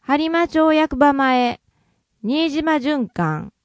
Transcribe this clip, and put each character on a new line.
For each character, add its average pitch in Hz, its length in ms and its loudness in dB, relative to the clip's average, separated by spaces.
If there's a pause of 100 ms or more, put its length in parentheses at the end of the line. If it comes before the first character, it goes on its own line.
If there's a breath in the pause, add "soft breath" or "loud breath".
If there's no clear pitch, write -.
播 294 240 0
磨 339 180 0
町 311 260 2
役 311 240 0
場 285 160 4
前、 254 480 0 (600)
新 294 280 -2
島 311 260 0
循 269 320 -2
環 156 440 -4 (140)